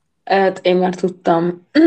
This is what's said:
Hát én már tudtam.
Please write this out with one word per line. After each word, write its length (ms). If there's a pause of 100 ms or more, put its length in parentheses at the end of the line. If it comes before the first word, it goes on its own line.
(240)
Hát 420
én 100
már 200
tudtam. 720 (200)